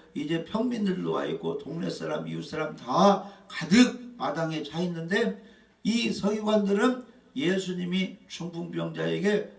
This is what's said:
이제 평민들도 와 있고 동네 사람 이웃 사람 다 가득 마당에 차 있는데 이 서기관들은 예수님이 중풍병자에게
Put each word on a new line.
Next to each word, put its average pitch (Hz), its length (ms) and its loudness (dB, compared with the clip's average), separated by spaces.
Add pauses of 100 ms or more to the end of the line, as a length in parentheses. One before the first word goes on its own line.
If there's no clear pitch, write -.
(140)
이제 160 300 -2
평민들도 214 680 0
와 78 140 -2
있고 80 320 -4
동네 82 300 -6
사람 80 380 -6
이웃 160 160 -6
사람 156 320 -6
다 170 560 4 (160)
가득 - 680 4
마당에 151 480 -4
차 160 160 -6
있는데 180 600 -2 (440)
이 226 260 2
서기관들은 214 920 2 (320)
예수님이 180 800 0 (120)
중풍병자에게 165 1300 -2